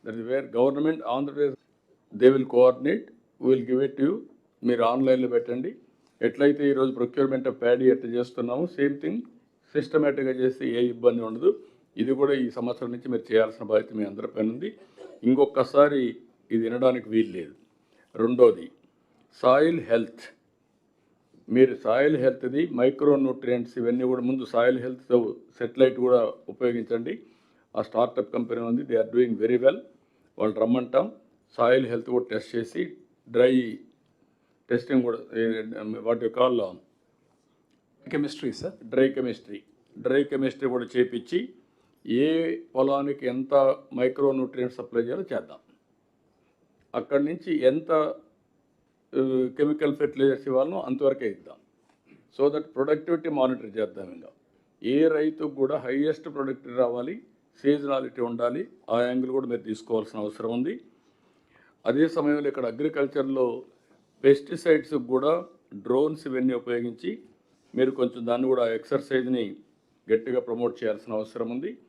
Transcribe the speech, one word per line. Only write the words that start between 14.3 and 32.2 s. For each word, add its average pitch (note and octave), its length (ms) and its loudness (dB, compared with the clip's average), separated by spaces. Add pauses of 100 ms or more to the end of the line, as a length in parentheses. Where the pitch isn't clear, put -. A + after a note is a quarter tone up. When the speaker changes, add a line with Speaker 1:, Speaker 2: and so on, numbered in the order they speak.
Speaker 1:
ఉంది. D#3 260 -10 (480)
ఇంకొకసారి C3+ 920 4 (340)
ఇది A2+ 120 0
వినడానికి A#2+ 460 0
వీలు A2 240 0
లేదు. D#2+ 220 -10 (640)
రెండోది, A#2 540 4 (720)
సాయిల్ D3 380 4
హెల్త్. - 560 -2 (1120)
మీరు B2 240 6
సాయిల్ C#3 420 2
హెల్త్ది, C3 500 0
మైక్రోన్యూట్రియంట్స్ C3 1120 0
ఇవన్నీ A#2+ 260 0
కూడా B2 180 0
ముందు B2+ 220 -2
సాయిల్ A#2+ 340 2
హెల్త్తో B2 580 0 (220)
సెటిలైట్ B2 420 2
కూడా B2 320 4 (160)
ఉపయోగించండి. A#2+ 720 -4 (540)
ఆ G#2+ 60 -2
స్టార్టప్ A#2 500 -2
కంపెనీ A#2 280 -4
ఉంది, A#2 220 -2
they A#2 140 -2
are A2+ 200 0
doing A#2+ 200 2
very A2+ 260 0
well. D3 160 4 (600)
వాళ్ళు G#2+ 220 -2
రమ్మంటాం, B2 520 2 (440)
సాయిల్ B2 300 4
హెల్త్ A#2 240 -6
కూడా B2 200 0